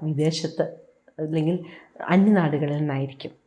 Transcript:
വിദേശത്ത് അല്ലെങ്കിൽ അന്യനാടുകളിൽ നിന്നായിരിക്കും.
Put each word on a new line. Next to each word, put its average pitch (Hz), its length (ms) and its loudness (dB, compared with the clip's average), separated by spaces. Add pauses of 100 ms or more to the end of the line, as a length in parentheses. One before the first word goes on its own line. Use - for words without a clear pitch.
വിദേശത്ത് 156 600 -2 (560)
അല്ലെങ്കിൽ 160 460 -2 (440)
അന്യനാടുകളിൽ 165 680 4
നിന്നായിരിക്കും. 139 540 -4 (160)